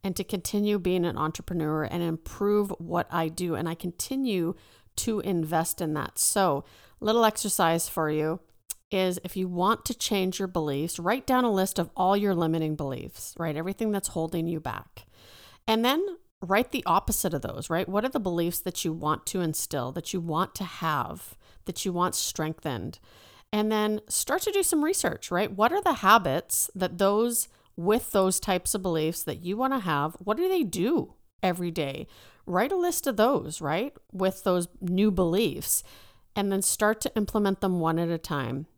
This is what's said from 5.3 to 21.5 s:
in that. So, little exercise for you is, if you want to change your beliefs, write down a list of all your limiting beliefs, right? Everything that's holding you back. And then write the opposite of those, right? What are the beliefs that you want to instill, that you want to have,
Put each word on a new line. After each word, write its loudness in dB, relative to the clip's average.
in -2
that. -4
So, 2
little 4
exercise 2
for -2
you 0
is, 0
if -8
you -2
want 0
to -4
change 0
your -2
beliefs, -2
write -2
down 4
a 4
list 2
of -2
all 4
your 2
limiting 2
beliefs, -8
right? -2
Everything -4
that's -2
holding -2
you -2
back. -10
And 4
then 4
write 2
the -4
opposite 2
of -4
those, -8
right? 0
What -2
are -2
the -2
beliefs 0
that -6
you 0
want -4
to -2
instill, -2
that -8
you -2
want -2
to -8
have, -4